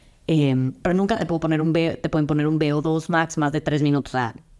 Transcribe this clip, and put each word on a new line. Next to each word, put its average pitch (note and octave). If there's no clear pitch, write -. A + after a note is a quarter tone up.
em, C3+
pero F3
nunca G3
te F#3+
puedo E3
poner D#3+
un D#3+
V-, E3
te E3
pueden D3+
poner D3+
un D#3
V D3+
O D3+
dos D#3+
max E3
más D3
de D#3
tres D3
minutos, C#3+
o B2+
sea, A#2+